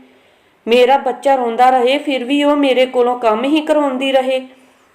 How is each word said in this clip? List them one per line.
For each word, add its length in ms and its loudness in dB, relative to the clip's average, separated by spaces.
ਮੇਰਾ 280 4
ਬੱਚਾ 380 -2
ਰੋਂਦਾ 360 0
ਰਹੇ, 280 2
ਫਿਰ 260 -4
ਵੀ 200 0
ਉਹ 120 2
ਮੇਰੇ 300 2
ਕੋਲੋਂ 320 -2
ਕੰਮ 260 -2
ਹੀ 160 0
ਕਰਵਾਉਂਦੀ 520 -2
ਰਹੇ, 340 -2